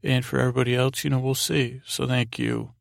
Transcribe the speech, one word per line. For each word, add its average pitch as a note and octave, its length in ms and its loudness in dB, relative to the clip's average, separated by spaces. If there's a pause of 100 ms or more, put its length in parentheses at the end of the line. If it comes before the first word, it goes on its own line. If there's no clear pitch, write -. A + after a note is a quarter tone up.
And B2+ 220 2
for C3 140 -2
everybody B2 360 2
else, B2+ 300 0
you D3 60 0
know, C3+ 80 2
we'll C3 160 0
see. C3 500 -2
So - 220 -4
thank B2 320 0
you. A#2 420 -2